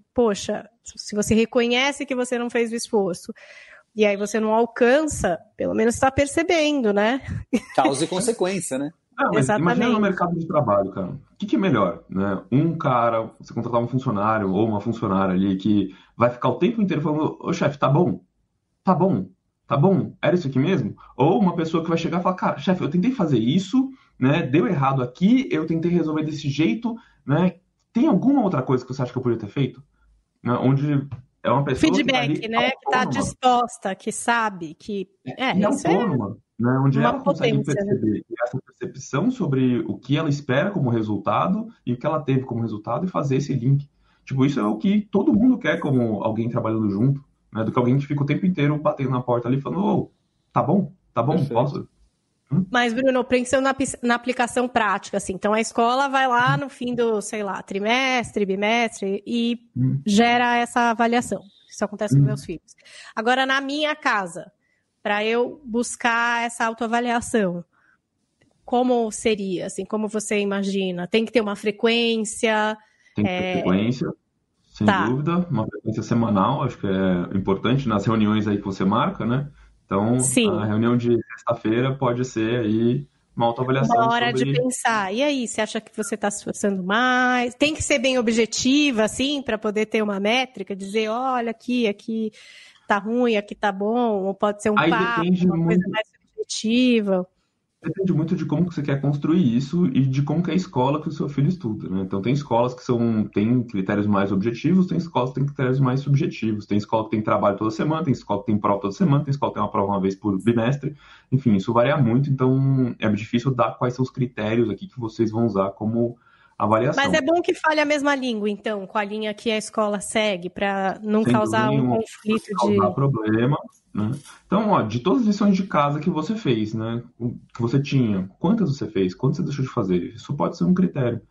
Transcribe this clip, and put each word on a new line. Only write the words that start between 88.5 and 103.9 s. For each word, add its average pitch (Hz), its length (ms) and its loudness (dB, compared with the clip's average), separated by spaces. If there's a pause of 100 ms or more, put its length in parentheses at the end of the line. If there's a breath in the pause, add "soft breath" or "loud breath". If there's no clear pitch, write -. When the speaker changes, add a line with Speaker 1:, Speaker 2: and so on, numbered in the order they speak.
Speaker 1:
assim, 262 400 -2
pra 214 160 -4
poder 214 280 -2
ter 220 160 -2
uma 202 180 -2
métrica, 208 560 -2
dizer, 196 320 -4
olha, 240 420 -2
aqui, 240 380 -2
aqui 220 420 -4 (560 loud breath)
tá 208 120 2
ruim, 226 380 0
aqui 202 200 -4
tá 208 160 0
bom, 214 540 0
ou 196 80 -2
pode 208 280 -2
ser 220 80 0
um 208 80 2
Speaker 3:
Aí 160 120 4
Speaker 1:
papo, - 320 0
Speaker 3:
depende 180 240 2
Speaker 1:
uma 170 100 2
coisa 165 240 2
Speaker 3:
muito 185 100 -2
Speaker 1:
mais - 180 -4 (280)
objetiva. 226 920 0 (560)
Speaker 3:
Depende 180 300 -2
muito 165 240 0
de 151 80 -4
como 151 240 0
que - 60 -10
você 147 80 -4
quer 139 180 -2
construir 147 560 2
isso 170 300 0
e - 180 2
de 131 180 0
como 151 200 0
que 165 80 -2
é - 20 -2
a 160 40 2
escola 143 440 0
que - 80 -8
o 156 40 -8
seu 143 180 -6
filho 143 180 0
estuda, 107 400 -4
né? 95 140 -2
Então, 98 180 -4
tem 110 140 -2
escolas 123 400 0
que - 80 -20
são, 117 420 0
têm 110 380 2
critérios 101 440 -2